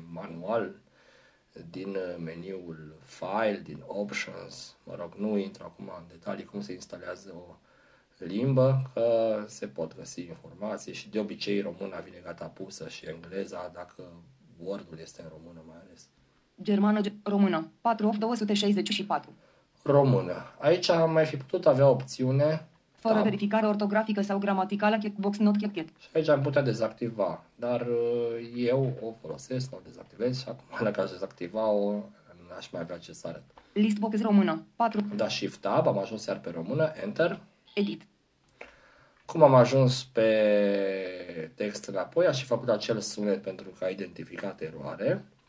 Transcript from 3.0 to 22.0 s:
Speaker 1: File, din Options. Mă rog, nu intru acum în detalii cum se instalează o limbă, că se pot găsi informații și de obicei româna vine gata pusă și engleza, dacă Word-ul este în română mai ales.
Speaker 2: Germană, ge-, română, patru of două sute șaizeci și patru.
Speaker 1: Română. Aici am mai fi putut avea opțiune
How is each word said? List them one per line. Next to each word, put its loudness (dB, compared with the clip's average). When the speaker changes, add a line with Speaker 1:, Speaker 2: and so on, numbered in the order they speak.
Speaker 1:
File, -4
din -14
Options. -8
Mă -16
rog, -12
nu -2
intru -6
acum -16
în -16
detalii -10
cum -12
se -10
instalează -14
o -18
limbă, 2
că 2
se -12
pot -8
găsi -14
informații -12
și -14
de -4
obicei -2
româna -8
vine -14
gata -12
pusă -14
și -16
engleza, -10
dacă -16
Word-ul -10
este -18
în -16
română -20
mai -20
ales. -20
Speaker 2:
Germană, 4
ge-, -2
română, 2
patru 2
of 0
două -2
sute 0
șaizeci 2
și -2
patru. -4
Speaker 1:
Română. 6
Aici 4
am 6
mai 6
fi -4
putut -2
avea 8
opțiune 2